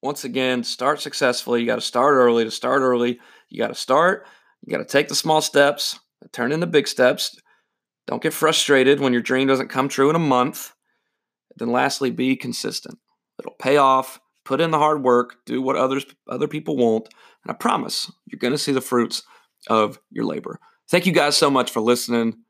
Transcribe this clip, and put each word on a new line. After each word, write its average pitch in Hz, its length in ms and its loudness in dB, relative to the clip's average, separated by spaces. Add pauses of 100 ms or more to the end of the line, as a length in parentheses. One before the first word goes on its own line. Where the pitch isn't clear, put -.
Once 143 220 -6
again, 127 400 -2
start 143 380 -2
successfully. 123 580 -2
You 117 60 -2
gotta 113 160 -2
start 135 320 2
early. 120 320 4
To 110 60 -8
start 131 300 -2
early, 120 380 0 (300)
you - 80 -14
gotta 113 180 -4
start. 170 520 0 (340)
You - 100 -10
gotta - 140 -4
take 151 240 0
the - 60 -6
small 156 260 0
steps - 580 0 (220)
that - 100 -20
turn 123 220 -4
into 170 140 -2
big 143 200 2
steps. - 500 0 (680)
Don't - 160 -6
get 156 120 -4
frustrated 143 680 4
when 135 100 2
your 120 100 0
dream 131 260 0
doesn't 131 220 0
come 135 200 -2
true 139 200 2
in 160 60 2
a 170 40 2
month. 135 540 0 (840)
Then 117 140 -6
lastly, 131 400 0
be 131 260 -2
consistent. - 600 -10 (420)
It'll - 120 -14
pay 135 240 0
off. 131 460 2 (240)
Put 170 160 -2
in 165 100 0
the 156 80 0
hard 151 240 2
work. 120 420 2
Do 123 160 -4
what 131 140 -2
others, 131 300 0 (240)
other 127 180 -4
people 151 300 -6
won't. 113 320 0 (340)
And - 80 -10
I - 40 -4
promise - 540 -4 (160)
you're - 140 -16
gonna 127 180 -2
see 143 140 -4
the 135 80 0
fruits 120 440 -2 (440)
of 110 320 0 (100)
your - 140 -8
labor. - 380 -8 (280)
Thank 175 160 2
you 185 60 2
guys 147 240 2
so 147 160 2
much 127 200 0
for 117 100 -4
listening. 117 560 0 (120)